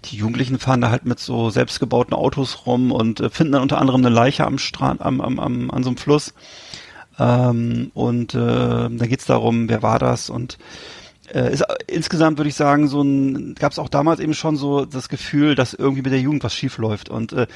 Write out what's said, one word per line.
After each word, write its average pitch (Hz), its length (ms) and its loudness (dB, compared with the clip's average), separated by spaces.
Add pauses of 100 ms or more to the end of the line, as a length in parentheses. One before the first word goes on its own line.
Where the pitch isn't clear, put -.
die - 120 -12
Jugendlichen 123 420 -2
fahren 131 220 2
da 120 100 2
halt - 140 -2
mit 120 140 -2
so 117 300 -2
selbstgebauten 123 640 0
Autos - 520 -2
rum 123 260 2
und, 110 280 0
äh, 117 100 0
finden 156 240 0
dann 135 100 2
unter 139 160 0
anderem 127 260 4
eine 120 100 4
Leiche 123 300 4
am 135 140 -2
Strand, - 420 -4
am, 131 180 -2
am, 131 200 -4
am, 123 320 -4
an 127 120 -2
so 127 60 -2
einem 123 80 -2
Fluss. - 360 0 (840)
Ähm, 120 760 2
und, 120 400 -2
äh, 123 40 -2
da 120 720 0
geht's 120 180 -2
darum, 117 420 2
wer 110 140 0
war 113 180 2
das 123 300 -2
und, 120 280 -10 (760)
äh, 127 180 0
ist, 143 100 0
äh, - 120 0 (140)
insgesamt 160 500 0
würde 151 120 0
ich 139 60 -8
sagen, 147 340 4
so 143 120 0
ein, 139 540 0
gab's - 240 -2
auch 151 100 -8
damals 151 300 2
eben 156 160 -2
schon 156 220 -2
so 143 280 0
das - 240 -10
Gefühl, 143 460 2
dass 123 180 2
irgendwie 135 300 0
mit 131 80 0
der 135 80 2
Jugend 135 240 0
was 113 100 -4
schief - 240 -6
läuft. 110 320 -2
Und, 117 240 -6
äh, 123 220 0